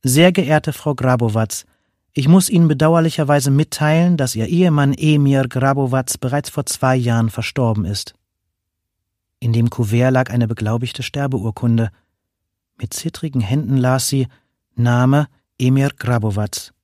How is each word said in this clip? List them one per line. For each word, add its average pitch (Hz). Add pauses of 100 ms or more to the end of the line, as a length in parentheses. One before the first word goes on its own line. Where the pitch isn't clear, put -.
„Sehr 156
geehrte 151
Frau 147
Grabovac, 117 (460)
ich 135
muss 180
Ihnen 170
bedauerlicherweise 151
mitteilen, 156
dass 131
Ihr 110
Ehemann 156
Emir 139
Grabovac 131
bereits 135
vor 143
zwei 131
Jahren 117
verstorben 110
ist.“ - (1200)
In 117
dem 117
Kuvert 120
lag 127
eine 120
beglaubigte 117
Sterbeurkunde. 117 (880)
Mit -
zittrigen 139
Händen 127
las 127
sie: 131 (480)
„Name 123 (320)
Emir 135
Grabovac 107 (100)